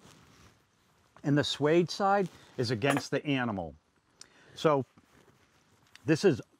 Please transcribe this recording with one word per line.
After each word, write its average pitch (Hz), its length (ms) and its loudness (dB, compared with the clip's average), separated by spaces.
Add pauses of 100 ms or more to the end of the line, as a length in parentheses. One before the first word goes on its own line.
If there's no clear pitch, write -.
(1200)
and 147 140 2
the 139 60 2
suede 156 480 0
side 196 380 0 (280)
is 123 140 -2
against 135 400 -2
the 135 160 -4
animal. 107 480 -4 (800)
So 143 300 0 (1200)
this 156 200 2
is 147 160 4 (180)